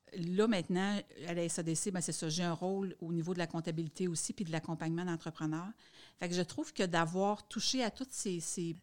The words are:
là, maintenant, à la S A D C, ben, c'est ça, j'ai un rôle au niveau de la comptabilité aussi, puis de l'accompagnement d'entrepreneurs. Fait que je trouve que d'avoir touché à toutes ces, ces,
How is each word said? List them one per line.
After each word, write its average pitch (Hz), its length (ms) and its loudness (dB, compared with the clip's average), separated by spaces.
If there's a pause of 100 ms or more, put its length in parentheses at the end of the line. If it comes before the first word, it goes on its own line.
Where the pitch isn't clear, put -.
(140)
là, 185 320 2
maintenant, 196 540 4 (260)
à 170 60 -2
la 170 100 0
S 170 160 0
A 175 40 0
D 165 120 2
C, 202 160 0
ben, 185 120 0
c'est 160 100 0
ça, 165 160 -2
j'ai 160 140 0
un 170 100 2
rôle 190 480 0
au 165 140 -4
niveau 165 180 2
de 175 60 -2
la 170 80 2
comptabilité 165 600 -2
aussi, - 280 -2
puis 208 100 -4
de 160 80 -4
l'accompagnement 165 540 0
d'entrepreneurs. 165 640 -2 (480)
Fait 180 100 -2
que 175 60 0
je 180 80 4
trouve - 320 -6
que 214 80 2
d'avoir 180 640 2
touché 254 340 0
à 214 80 2
toutes - 220 -8
ces, 180 260 -2
ces, 165 440 -4